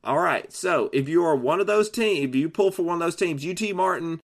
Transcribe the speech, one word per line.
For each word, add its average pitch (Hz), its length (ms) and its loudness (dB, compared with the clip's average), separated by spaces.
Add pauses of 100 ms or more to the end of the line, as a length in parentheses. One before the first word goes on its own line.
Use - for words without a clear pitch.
All 135 180 -2
right, 170 340 -2
so 156 400 -2
if 139 160 0
you 170 160 4
are 156 100 4
one 139 240 0
of 196 80 0
those 214 220 2
teams, 190 400 0
if 127 60 -4
you 147 120 2
pull 196 240 2
for 180 120 -4
one 170 120 0
of 170 60 -2
those 170 160 -2
teams, 160 260 -2
U 180 100 -6
T 202 200 -4
Martin 165 540 -2